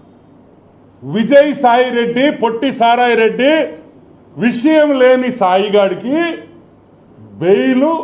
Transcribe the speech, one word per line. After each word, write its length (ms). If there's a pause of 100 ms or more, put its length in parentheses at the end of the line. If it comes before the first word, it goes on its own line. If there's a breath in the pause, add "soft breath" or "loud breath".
(1040)
విజయసాయి 880
రెడ్డి, 400
పొట్టి 420
సారాయి 420
రెడ్డి 600 (680)
విషయం 580
లేని 320
సాయిగాడికి 960 (920)
బెయిల్ 680 (180)